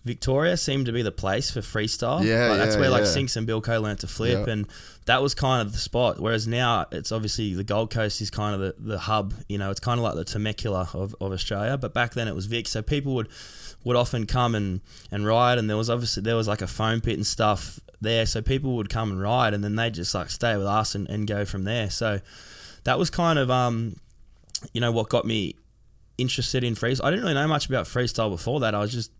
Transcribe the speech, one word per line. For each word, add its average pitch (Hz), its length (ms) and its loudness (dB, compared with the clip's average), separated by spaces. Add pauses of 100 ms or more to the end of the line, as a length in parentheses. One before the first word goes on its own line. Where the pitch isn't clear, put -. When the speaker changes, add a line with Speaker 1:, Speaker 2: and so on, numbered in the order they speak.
Speaker 1:
Victoria 139 500 2
seemed 139 300 0
to 117 80 -2
be 120 80 0
the 107 100 0
place 101 400 -2
for - 80 -4
freestyle. 117 640 0
Speaker 2:
Yeah, 113 260 4
Speaker 1:
Like, 110 100 4
that's - 160 4
Speaker 2:
yeah, - 60 4
Speaker 1:
where, 135 80 6
like, 113 140 6
Speaker 2:
yeah. 101 80 4
Speaker 1:
Sinks 123 240 0
and 113 120 -2
Bilko 113 340 0
learnt 107 180 -2
to - 80 -4
flip, 113 400 0
Speaker 2:
Yeah. 113 60 0
Speaker 1:
and 104 140 -2 (380)
that 127 160 4
was 139 140 2
kind 131 260 2
of 104 120 -2
the 113 40 -2
spot. - 440 0
Whereas 110 260 0
now 117 440 2
it's 80 200 -6
obviously 107 420 -2
the 95 120 -2
Gold 107 260 0
Coast 107 300 -2
is 101 80 -4
kind 104 260 -2
of 98 60 -4
the, 95 140 -4 (160)
the 95 80 -4
hub, 107 340 0 (160)
you 101 80 -2
know, 98 140 -2
it's 98 100 -6
kind 120 180 0
of 117 40 0
like 110 120 0
the 80 80 -4
Temecula 104 720 -2
of, 98 260 -4
of 98 140 -4
Australia. 107 440 -2
But 127 160 -6
back 120 200 0
then 113 160 -2
it - 60 -6
was 95 100 -6
Vic, 113 220 -4
so 110 140 -4
people 135 340 0
would, 113 120 -2 (560)
would 120 140 4
often 120 280 2
come 120 300 2
and, 98 240 0 (320)
and 104 160 -2
ride, 123 300 6
and 107 120 0
there 107 80 0
was 113 120 0
obviously, 117 340 -2
there 113 140 2
was, 110 100 2
like, 104 140 0
a 90 60 -2
foam 110 340 0
pit 117 140 0
and 101 120 0
stuff - 540 0 (180)
there, 113 260 2
so 110 160 0
people 131 360 0
would 101 120 -2
come 110 220 0
and 95 100 -2
ride, 110 320 4
and 101 120 0
then 104 100 0
they'd 117 180 0
just, 87 220 -4
like, 90 140 -4
stay 117 260 0
with 98 100 0
us 107 300 2
and, 101 140 -4
and 104 180 -2
go 104 160 -2
from 95 220 -4
there. 110 240 -2
So 104 320 -2 (640)
that 127 120 4
was 175 120 2
kind 165 280 4
of, 127 140 2
um, 120 460 0 (720)
you 113 80 -4
know, 120 140 2
what 113 160 0
got - 160 2
me 110 300 0 (640)
interested 127 460 0
in 117 120 0
freestyle. 123 280 0
I 139 80 2
didn't 214 120 0
really 170 120 0
know 147 140 2
much 151 180 0
about 127 180 0
freestyle 117 440 0
before 117 320 -2
that. 110 120 2
I 104 60 0
was 104 140 -2
just 120 260 -6